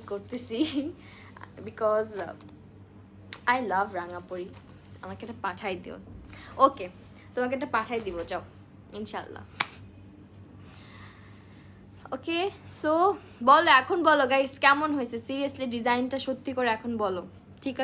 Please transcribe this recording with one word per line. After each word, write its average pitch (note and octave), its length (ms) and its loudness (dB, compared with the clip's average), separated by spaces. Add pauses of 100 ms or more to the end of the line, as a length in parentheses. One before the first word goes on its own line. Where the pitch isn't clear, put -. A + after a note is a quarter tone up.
(120)
করতেছি, C4 800 -2 (760)
because, G#3+ 440 0 (140)
uh, - 80 -10 (1200)
I - 20 2 (160)
love G3+ 160 2 (100)
Rangapuri। F3+ 480 -8 (540)
আমাকে G3 240 -10
এটা A3+ 160 -10
পাঠাই F#3 420 -2
দিও। - 140 -12 (680)
ওকে, F#3 240 4 (460)
তোমাকে B3 200 0
এটা C4+ 100 -2 (100)
পাঠাই A3+ 240 0
দিব, F#3+ 180 -4 (100)
যাও, F3+ 140 -4 (520)
ইনশাল্লাহ। - 500 -8 (2750)
Okay, E4+ 360 -2 (300)
so D4+ 120 4 (500)
বলো, D4+ 260 8 (120)
এখন F4 220 2
বলো D4 240 8
guys, C4+ 320 2
কেমন C#4+ 360 6
হয়েছে? A#3 220 -2 (100)
Seriously, C4+ 380 -2 (100)
ডিজাইনটা B3 440 2
সত্যি C4 340 -4
করে B3 240 2
এখন A#3 200 -4
বলো, F#3 300 0 (340)
ঠিক C4+ 220 -4